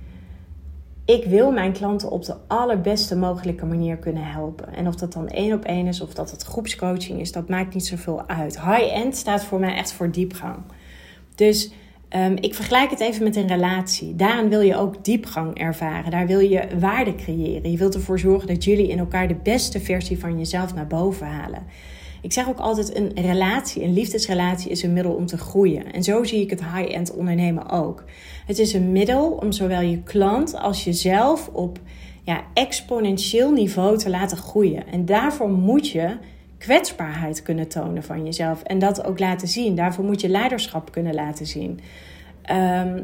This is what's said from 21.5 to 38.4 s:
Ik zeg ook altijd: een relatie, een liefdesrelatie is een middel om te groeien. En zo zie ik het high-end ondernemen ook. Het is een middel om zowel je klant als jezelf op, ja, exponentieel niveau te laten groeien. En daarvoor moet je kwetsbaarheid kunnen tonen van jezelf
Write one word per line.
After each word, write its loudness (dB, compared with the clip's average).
Ik -8
zeg 0
ook -4
altijd: -2
een 0
relatie, 0
een 2
liefdesrelatie 0
is -4
een 2
middel 2
om -2
te -4
groeien. 2
En -2
zo 2
zie 0
ik 0
het -4
high-end -4
ondernemen 0
ook. -2
Het -2
is 2
een 2
middel 4
om -2
zowel 0
je 0
klant 2
als -2
jezelf 2
op, -4
ja, -4
exponentieel 2
niveau 4
te -2
laten -2
groeien. 2
En -2
daarvoor 2
moet 4
je -2
kwetsbaarheid 0
kunnen -2
tonen -6
van -6
jezelf -4